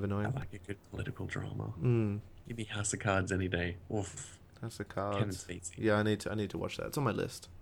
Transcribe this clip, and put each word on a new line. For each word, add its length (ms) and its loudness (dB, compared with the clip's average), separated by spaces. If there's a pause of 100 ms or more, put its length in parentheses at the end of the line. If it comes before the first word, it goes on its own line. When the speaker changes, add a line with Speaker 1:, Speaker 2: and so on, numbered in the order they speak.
Speaker 1:
of 20 2
Speaker 2:
I 100 2
Speaker 1:
annoying. 220 2
Speaker 2:
like 180 -4
a 40 -8
good 200 -8 (140)
political 340 -4
drama. 560 -4
Speaker 1:
Mm. 380 4 (260)
Speaker 2:
Give 100 -8
me 80 -4
House 300 -2
of 60 -2
Cards 320 4
any 160 2
day. 280 0 (160)
Oof. 460 -4 (240)
Speaker 1:
House 160 -6
of 100 -6
Speaker 2:
Kevin 240 -2
Speaker 1:
Cards. 320 0
Speaker 2:
Spacey. 320 -8
Speaker 1:
Yeah, 200 6
I 80 6
need 160 4
to, 100 -4
I 60 -2
need 140 0
to 80 -4
watch 180 -4
that. 100 -4
It's 120 -4
on 60 4
my 60 6
list. 380 -2 (140)